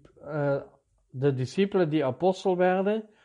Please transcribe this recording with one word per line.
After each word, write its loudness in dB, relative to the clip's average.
eh, -2
de 0
discipelen 0
die 0
apostel 0
werden, 0